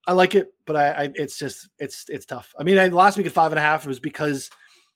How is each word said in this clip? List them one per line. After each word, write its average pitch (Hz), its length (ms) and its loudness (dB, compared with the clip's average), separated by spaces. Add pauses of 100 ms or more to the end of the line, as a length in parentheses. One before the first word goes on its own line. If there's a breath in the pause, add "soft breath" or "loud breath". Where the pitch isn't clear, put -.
I 180 60 0
like 185 220 4
it, 190 180 2 (120)
but 156 100 -6
I, 143 140 2
I, 143 260 -4
it's 143 240 -8
just, - 300 -12 (100)
it's, - 300 -12
it's - 180 -12
tough. - 320 -16
I 147 40 -8
mean, 190 140 4
I, 185 120 4
last 180 280 4
week 190 80 -2
at 165 60 -4
five 160 200 2
and 156 60 -2
a 151 60 0
half, 151 220 0
it - 20 -8
was 127 120 -8
because 147 520 -6 (440 soft breath)